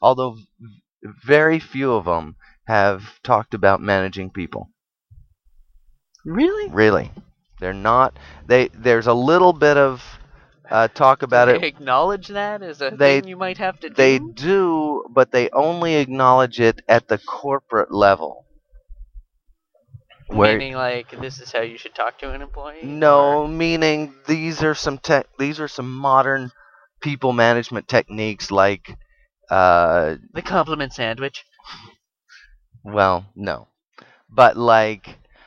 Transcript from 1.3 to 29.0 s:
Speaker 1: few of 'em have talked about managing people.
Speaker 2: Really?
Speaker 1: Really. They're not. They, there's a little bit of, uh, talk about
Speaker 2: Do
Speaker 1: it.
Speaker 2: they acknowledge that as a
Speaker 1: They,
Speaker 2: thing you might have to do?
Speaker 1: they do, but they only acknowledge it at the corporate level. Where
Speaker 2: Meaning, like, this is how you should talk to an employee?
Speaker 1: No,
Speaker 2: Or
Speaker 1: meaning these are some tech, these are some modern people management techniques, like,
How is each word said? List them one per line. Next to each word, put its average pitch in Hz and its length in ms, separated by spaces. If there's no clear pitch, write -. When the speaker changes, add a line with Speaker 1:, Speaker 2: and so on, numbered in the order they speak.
Speaker 1:
few 135 360
of 95 120
'em 82 300
have 101 340
talked 110 300
about 98 260
managing 95 500
people. 78 400
Speaker 2:
Really? 349 460
Speaker 1:
Really. 98 400
They're 92 120
not. 113 440
They, 123 220
there's 117 380
a 120 80
little 170 380
bit 147 240
of, 135 260
uh, 113 180
talk 135 340
about 123 220
Speaker 2:
Do 123 120
Speaker 1:
it. - 40
Speaker 2:
they 175 80
acknowledge 147 600
that 202 340
as 151 180
a 139 100
Speaker 1:
They, 139 300
Speaker 2:
thing 190 80
you 185 80
might 185 220
have 185 220
to 165 100
do? - 40
Speaker 1:
they 135 240
do, 151 920
but 127 200
they 123 200
only 165 460
acknowledge 131 640
it 113 300
at 113 180
the 107 120
corporate - 720
level. 98 540
Where 107 280
Speaker 2:
Meaning, 131 180
like, 123 360
this 131 180
is 123 140
how 120 80
you 117 160
should - 180
talk 117 260
to 139 120
an 135 80
employee? 147 420
Speaker 1:
No, 147 600
Speaker 2:
Or 147 60
Speaker 1:
meaning 160 640
these 160 360
are 156 120
some 143 220
tech, 139 300
these 147 220
are 151 80
some 127 260
modern 135 560
people 135 320
management 117 540
techniques, 107 640
like, 98 460